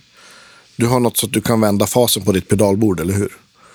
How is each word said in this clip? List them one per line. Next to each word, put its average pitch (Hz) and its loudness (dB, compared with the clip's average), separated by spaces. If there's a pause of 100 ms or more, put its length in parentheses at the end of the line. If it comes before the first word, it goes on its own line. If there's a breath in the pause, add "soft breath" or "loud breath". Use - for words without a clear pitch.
(760 soft breath)
du 113 0
har 127 2
något 117 0
så - -4
att 104 -8
du 110 -2
kan 113 0
vända 101 2
fasen 117 0
på 104 0
ditt 92 -2
pedalbord, 101 2
eller 87 -2
hur? 101 -4 (440 soft breath)